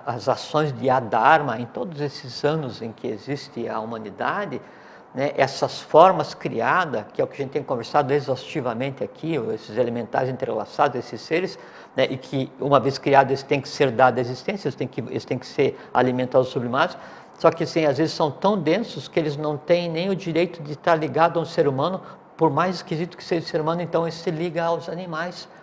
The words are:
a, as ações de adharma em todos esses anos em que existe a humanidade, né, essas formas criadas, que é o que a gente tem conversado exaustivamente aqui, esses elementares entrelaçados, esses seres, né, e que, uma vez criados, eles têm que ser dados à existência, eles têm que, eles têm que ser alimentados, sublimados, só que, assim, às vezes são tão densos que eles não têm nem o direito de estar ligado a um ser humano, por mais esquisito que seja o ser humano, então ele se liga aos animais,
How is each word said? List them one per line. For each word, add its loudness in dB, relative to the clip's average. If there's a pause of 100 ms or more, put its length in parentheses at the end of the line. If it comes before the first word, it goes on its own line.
a, -4
as -2
ações 0
de 0
adharma 4
em -6
todos -8
esses -6
anos -2
em -8
que -10
existe -8
a -4
humanidade, -6 (540)
né, -2
essas 0
formas 8
criadas, 0
que -4
é 2
o 2
que -14
a -6
gente -8
tem -4
conversado 0
exaustivamente -2
aqui, -6 (200)
esses -8
elementares 0
entrelaçados, -2
esses -8
seres, -2 (360)
né, 2
e -2
que, -4
uma 4
vez 0
criados, 6
eles 0
têm 0
que -12
ser 2
dados 6
à 2
existência, -4
eles -4
têm -6
que, -6
eles -6
têm -2
que -10
ser 0 (140)
alimentados, 4
sublimados, 0 (420)
só 6
que, -2
assim, 0
às 4
vezes 2
são 0
tão 2
densos -2
que -2
eles -2
não -4
têm 2
nem -2
o 0
direito -2
de -10
estar 2
ligado 2
a 0
um -4
ser 2
humano, 0 (360)
por 2
mais 0
esquisito -6
que -18
seja -2
o -10
ser -2
humano, -2
então 0
ele -4
se -4
liga -4
aos -2
animais, -8 (160)